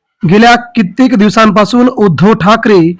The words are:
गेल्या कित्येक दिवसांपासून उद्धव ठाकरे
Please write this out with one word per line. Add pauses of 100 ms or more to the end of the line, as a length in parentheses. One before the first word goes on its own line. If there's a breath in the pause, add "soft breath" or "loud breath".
(300)
गेल्या
कित्येक
दिवसांपासून
उद्धव
ठाकरे